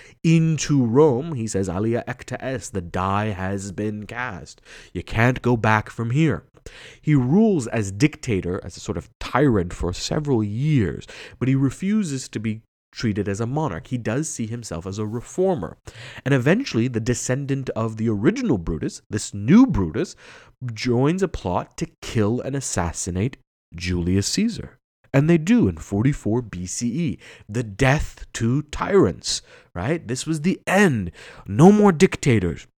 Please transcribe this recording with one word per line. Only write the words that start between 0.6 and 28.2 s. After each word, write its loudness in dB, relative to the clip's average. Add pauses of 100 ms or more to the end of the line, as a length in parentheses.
Rome, 4
he -4
says, -2
"Alia -2
ecta -10
est, -8
the -4
die -2
has -6
been -6
cast. -12 (320)
You -6
can't 0
go 2
back 0
from -8
here." 0 (580)
He 2
rules 4
as -2
dictator, 0
as -14
a -18
sort -6
of -10 (100)
tyrant 2
for -4
several -2
years, 0 (320)
but 0
he 4
refuses -2
to -8
be -6 (300)
treated -2
as -4
a -2
monarch. -4
He -4
does -4
see -6
himself -10
as -6
a -4
reformer. -4 (480)
And 2
eventually, 2
the -2
descendant -2
of -4
the -2
original 0
Brutus, -6
this -6
new 6
Brutus, -2 (580)
joins 2
a 0
plot -4
to -6 (140)
kill 0
and -6
assassinate -4 (360)
Julius 0
Caesar. -4 (360)
And 4
they 6
do 4
in -2
forty-four 0
B -10
C -6
E. -4 (300)
The -4
death -2